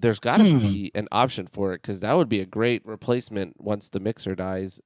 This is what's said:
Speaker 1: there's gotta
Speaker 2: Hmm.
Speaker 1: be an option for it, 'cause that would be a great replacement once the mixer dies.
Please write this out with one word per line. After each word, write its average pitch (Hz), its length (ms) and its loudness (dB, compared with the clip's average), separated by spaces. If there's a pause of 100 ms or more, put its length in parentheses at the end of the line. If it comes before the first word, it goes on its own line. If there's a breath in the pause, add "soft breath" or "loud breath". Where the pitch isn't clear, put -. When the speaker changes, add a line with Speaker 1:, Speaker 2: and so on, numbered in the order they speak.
Speaker 1:
there's 113 160 2
gotta 185 280 4
Speaker 2:
Hmm. 160 140 6
Speaker 1:
be 101 360 0
an 104 160 -4
option 113 340 0
for 95 280 -4
it, 87 100 -10
'cause 98 160 -8
that 104 140 0
would 156 160 4
be 107 100 2
a 95 60 -4
great 110 420 -2
replacement 110 720 -4
once 104 280 -4
the 104 100 -6
mixer 95 340 -4
dies. 95 520 -6